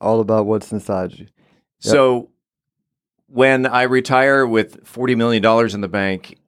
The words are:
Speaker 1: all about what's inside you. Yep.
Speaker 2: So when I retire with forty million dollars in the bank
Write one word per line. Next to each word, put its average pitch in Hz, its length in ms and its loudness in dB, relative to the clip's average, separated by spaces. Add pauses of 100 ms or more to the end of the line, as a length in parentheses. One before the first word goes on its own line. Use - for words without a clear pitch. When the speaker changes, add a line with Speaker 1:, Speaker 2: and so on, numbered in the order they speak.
Speaker 1:
all 113 200 0
about 107 260 0
what's 104 260 -4
inside 95 400 -6
you. - 140 -20
Yep. - 40 -20 (500)
Speaker 2:
So 127 500 0 (960)
when 131 400 2
I 123 160 0
retire 131 640 2
with 110 400 -4
forty 123 280 -4
million 117 280 0
dollars 113 320 2
in 101 80 -8
the 98 60 -6
bank 95 600 -6